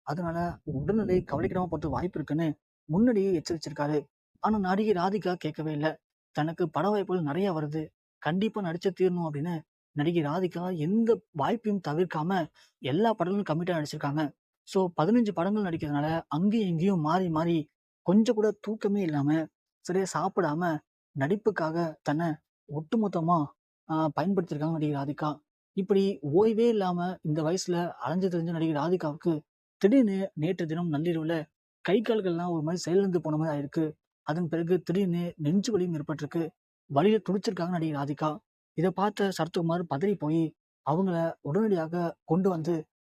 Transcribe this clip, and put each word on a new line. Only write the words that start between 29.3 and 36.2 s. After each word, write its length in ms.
திடீர்னு 580
நேற்று 320
தினம் 260
நள்ளிரவுல 520
கை 200
கால்கள்லாம் 500
ஒரு 120
மாதிரி 140
செயலிழந்து 440
போன 160
மாதிரி 180
ஆயிருக்கு. 380
அதன் 260
பிறகு 340
திடீர்னு 540
நெஞ்சு 360
வலியும் 220
ஏற்பட்டிருக்கு. 540